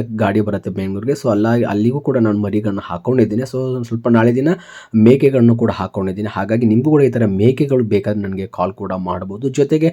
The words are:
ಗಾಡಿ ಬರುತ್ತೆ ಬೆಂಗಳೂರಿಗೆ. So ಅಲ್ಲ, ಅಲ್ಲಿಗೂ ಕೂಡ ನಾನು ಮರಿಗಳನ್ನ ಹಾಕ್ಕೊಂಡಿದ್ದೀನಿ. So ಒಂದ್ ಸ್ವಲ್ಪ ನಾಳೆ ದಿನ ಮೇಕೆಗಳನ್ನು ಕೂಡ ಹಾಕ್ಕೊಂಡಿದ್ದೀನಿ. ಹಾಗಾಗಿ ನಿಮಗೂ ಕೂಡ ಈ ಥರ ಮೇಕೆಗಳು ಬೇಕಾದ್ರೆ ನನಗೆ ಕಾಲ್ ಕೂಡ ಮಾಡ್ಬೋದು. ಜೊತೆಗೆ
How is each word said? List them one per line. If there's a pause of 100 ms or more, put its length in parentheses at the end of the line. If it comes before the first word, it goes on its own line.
(160)
ಗಾಡಿ
ಬರುತ್ತೆ
ಬೆಂಗಳೂರಿಗೆ.
So
ಅಲ್ಲ, (160)
ಅಲ್ಲಿಗೂ
ಕೂಡ
ನಾನು
ಮರಿಗಳನ್ನ
ಹಾಕ್ಕೊಂಡಿದ್ದೀನಿ.
So
ಒಂದ್
ಸ್ವಲ್ಪ
ನಾಳೆ
ದಿನ (480)
ಮೇಕೆಗಳನ್ನು
ಕೂಡ
ಹಾಕ್ಕೊಂಡಿದ್ದೀನಿ.
ಹಾಗಾಗಿ
ನಿಮಗೂ
ಕೂಡ
ಈ
ಥರ
ಮೇಕೆಗಳು
ಬೇಕಾದ್ರೆ
ನನಗೆ
ಕಾಲ್
ಕೂಡ
ಮಾಡ್ಬೋದು.
ಜೊತೆಗೆ